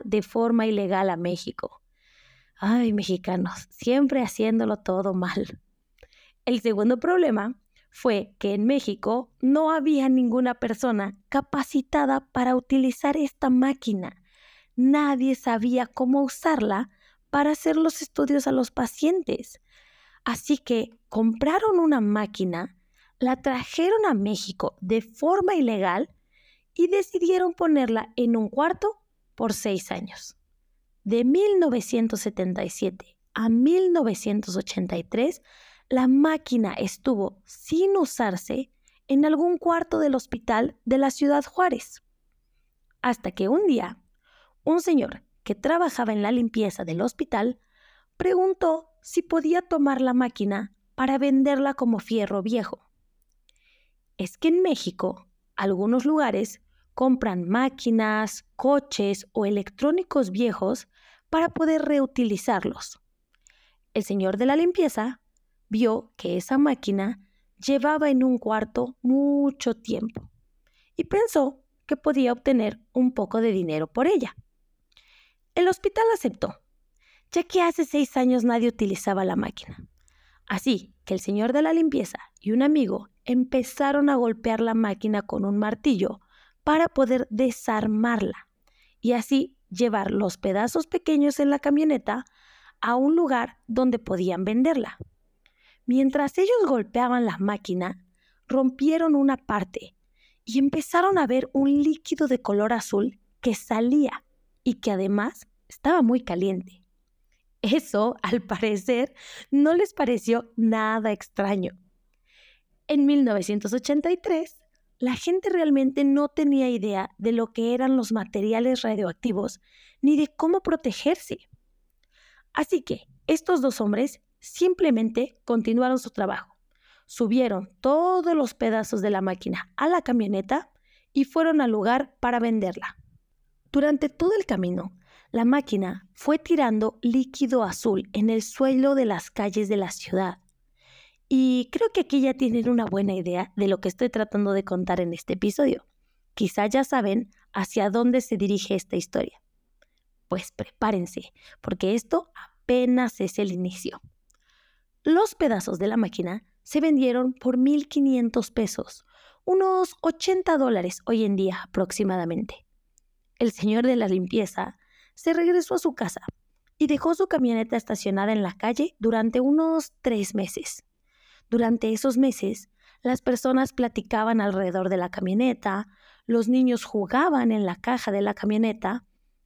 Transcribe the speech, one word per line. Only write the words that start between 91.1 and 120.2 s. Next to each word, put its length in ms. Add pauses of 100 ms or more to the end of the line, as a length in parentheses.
en 80
la 100
camioneta 640 (560)
a 160
un 220
lugar 400 (100)
donde 320
podían 460
venderla. 520 (880)
Mientras 520
ellos 280
golpeaban 600
la 120
máquina, 680 (420)
rompieron 680
una 220
parte 600 (480)
y 140
empezaron 580
a 100
ver 260
un 300
líquido 440
de 140
color 320
azul 460 (200)
que 160
salía 680 (380)
y 120
que 160
además 560 (200)
estaba 340
muy 200
caliente. 640 (800)
Eso, 600
al 200
parecer, 720 (380)
no 220
les 200
pareció 640
nada 560
extraño. 640 (1080)
En 180
mil 180
novecientos 500
ochenta 380
y 60
tres, 400 (420)
la 140
gente 360
realmente 540
no 240
tenía 420
idea 500
de 120
lo 220
que 220
eran 200
los 160
materiales 680
radioactivos 800 (400)
ni 160
de 180